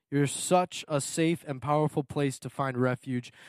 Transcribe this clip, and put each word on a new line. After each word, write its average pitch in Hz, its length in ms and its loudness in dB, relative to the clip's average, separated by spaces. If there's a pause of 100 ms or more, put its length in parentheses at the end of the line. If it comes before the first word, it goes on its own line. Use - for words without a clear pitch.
you're 143 160 4
such - 600 0
a 147 140 0
safe 165 440 0
and 131 160 -6
powerful 151 400 2
place 139 380 -2
to 127 100 -10
find 135 280 -4
refuge. 123 560 0 (160)